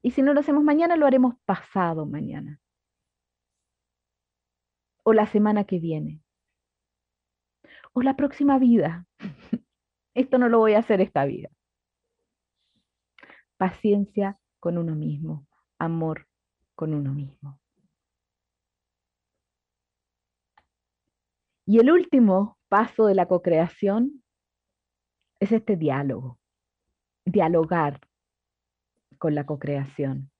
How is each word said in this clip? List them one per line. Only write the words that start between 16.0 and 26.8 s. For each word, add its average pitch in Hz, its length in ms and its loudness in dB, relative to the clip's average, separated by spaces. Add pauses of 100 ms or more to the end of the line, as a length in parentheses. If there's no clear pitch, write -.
con 156 200 -6
uno 139 180 -6
mismo. 139 480 -14 (4000)
Y 220 140 6
el 254 100 6
último 226 680 2 (120)
paso 214 380 2
de 196 80 4
la 180 120 2
cocreación 190 960 -2 (1160)
es 202 120 0
este 220 240 0
diálogo, 135 640 -4 (840)